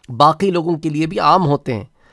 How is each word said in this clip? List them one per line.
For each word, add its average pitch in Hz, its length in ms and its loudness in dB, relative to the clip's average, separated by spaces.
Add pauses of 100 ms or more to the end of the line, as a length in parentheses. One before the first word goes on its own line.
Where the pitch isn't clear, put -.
(140)
बाकी 160 360 2
लोगों 170 260 -2
के 160 140 -6
लिए 151 160 -2
भी 196 200 -6
आम 175 180 4
होते 143 280 -2
हैं। 110 160 -8 (240)